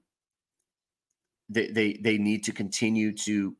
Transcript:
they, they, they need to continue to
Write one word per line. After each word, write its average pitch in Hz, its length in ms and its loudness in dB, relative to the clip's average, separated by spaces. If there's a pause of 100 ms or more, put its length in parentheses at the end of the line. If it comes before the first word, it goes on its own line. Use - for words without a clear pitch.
(1500)
they, 107 180 2
they, 107 260 2
they 107 260 2
need 104 240 0
to 113 80 -4
continue 107 600 0
to 104 460 -2